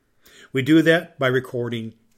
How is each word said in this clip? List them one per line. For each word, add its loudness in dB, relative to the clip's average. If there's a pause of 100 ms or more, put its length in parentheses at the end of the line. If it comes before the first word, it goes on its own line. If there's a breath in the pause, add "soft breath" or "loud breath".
(520 loud breath)
We -2
do 4
that 0
by 0
recording -4 (240)